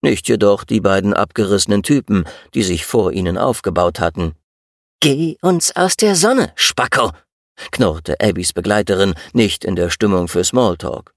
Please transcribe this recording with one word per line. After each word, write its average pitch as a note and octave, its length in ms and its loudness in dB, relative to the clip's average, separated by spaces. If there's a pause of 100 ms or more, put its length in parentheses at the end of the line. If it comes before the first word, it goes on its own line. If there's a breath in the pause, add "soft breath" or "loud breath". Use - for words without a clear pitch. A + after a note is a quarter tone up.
Nicht C3 280 0
jedoch G2+ 340 4
die A2+ 160 0
beiden G2 340 0
abgerissenen G2+ 720 0
Typen, A2 400 0 (300 loud breath)
die A2+ 100 0
sich F2+ 220 -2
vor G2+ 260 0
ihnen F2+ 260 -2
aufgebaut F2+ 640 0
hatten. E2 340 -2 (680)
„Geh D3+ 400 0
uns F3 340 0
aus F3+ 220 0
der G#3 180 2
Sonne, A3 400 2
Spacko“, - 560 0 (600 loud breath)
knurrte D#2+ 500 -2
Abbys F2+ 320 0
Begleiterin, G2 600 0 (200 loud breath)
nicht A2 320 0
in F#2+ 100 -2
der F2 140 0
Stimmung F#2 400 0
für F2+ 160 0
Smalltalk. G2+ 720 -2